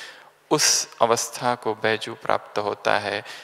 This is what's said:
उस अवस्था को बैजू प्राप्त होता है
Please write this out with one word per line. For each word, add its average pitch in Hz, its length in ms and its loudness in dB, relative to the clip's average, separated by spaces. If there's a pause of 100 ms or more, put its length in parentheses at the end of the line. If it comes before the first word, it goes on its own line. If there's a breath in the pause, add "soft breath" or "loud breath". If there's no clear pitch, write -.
(520 loud breath)
उस - 500 2
अवस्था 120 540 0
को 113 200 -4
बैजू 110 400 -2
प्राप्त - 440 -2
होता 104 400 0
है 101 240 -4 (200 loud breath)